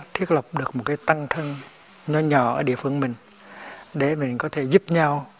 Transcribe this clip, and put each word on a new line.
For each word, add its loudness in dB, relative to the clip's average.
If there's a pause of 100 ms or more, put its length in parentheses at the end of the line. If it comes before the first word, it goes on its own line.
(140)
thiết -4
lập 2
được -4
một -2
cái 0
tăng 0
thân -4 (500)
nho 2
nhỏ 4
ở 0
địa 0
phương -2
mình, -2 (800)
để 2
mình -2
có -4
thể -2
giúp 4
nhau, 2